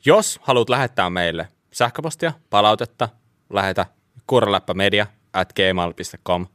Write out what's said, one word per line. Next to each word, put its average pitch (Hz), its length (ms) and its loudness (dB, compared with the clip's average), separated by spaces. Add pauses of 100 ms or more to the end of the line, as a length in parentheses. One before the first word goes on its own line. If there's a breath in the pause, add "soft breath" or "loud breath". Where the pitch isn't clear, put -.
Jos 202 380 2
haluat 123 260 2
lähettää 120 420 -2
meille 85 380 -4 (240)
sähköpostia, 151 600 -4 (180)
palautetta, 107 580 0 (440)
lähetä 95 340 -2 (400)
kuuraläppämedia 101 800 2 (260)
at 92 200 -2
gmail 92 400 0
piste - 340 -14
com 90 280 -2